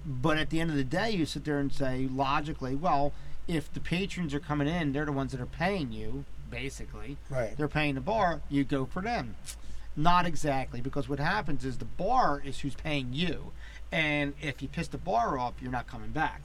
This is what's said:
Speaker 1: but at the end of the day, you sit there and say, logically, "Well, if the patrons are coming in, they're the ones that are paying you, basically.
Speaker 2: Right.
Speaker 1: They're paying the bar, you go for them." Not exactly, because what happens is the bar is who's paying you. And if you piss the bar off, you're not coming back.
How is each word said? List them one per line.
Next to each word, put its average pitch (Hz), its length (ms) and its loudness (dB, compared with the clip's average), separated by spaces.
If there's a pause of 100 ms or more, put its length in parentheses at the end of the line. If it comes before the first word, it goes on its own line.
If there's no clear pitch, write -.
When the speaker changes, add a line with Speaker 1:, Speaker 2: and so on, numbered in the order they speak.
Speaker 1:
but 156 320 2
at 151 120 2
the 160 100 2
end 165 100 2
of 147 60 0
the 139 80 2
day, 202 260 2
you 170 160 2
sit - 180 -6
there 147 140 0
and 139 140 2
say, 131 380 2
logically, 139 640 0
"Well, 147 380 4 (340)
if 160 260 0
the 143 80 -2
patrons 175 520 0
are 143 80 0
coming 147 280 0
in, 160 240 0
they're 147 120 0
the 147 80 0
ones 135 200 -2
that 127 80 -4
are 123 60 -4
paying 165 460 -2
you, 113 320 -2 (260)
basically. 123 680 -8 (120)
Speaker 2:
Right. 123 280 0
Speaker 1:
They're 147 120 0
paying 147 280 2
the 135 40 -4
bar, 185 480 0
you 139 160 2
go 135 220 0
for 180 160 -4
them." 190 340 -2 (600)
Not 175 300 8
exactly, 135 540 0
because 135 280 -2
what 139 100 -2
happens 151 460 2
is 123 140 -2
the 117 60 -2
bar 175 600 2
is 139 160 -2
who's 139 160 -2
paying 139 360 -2
you. 151 380 -2 (400)
And 147 500 2
if 151 220 -6
you 131 60 -4
piss 165 180 -4
the 143 120 -6
bar 196 380 2
off, 123 240 -2
you're 127 120 -6
not 120 160 -4
coming 110 220 -6
back. 147 340 -2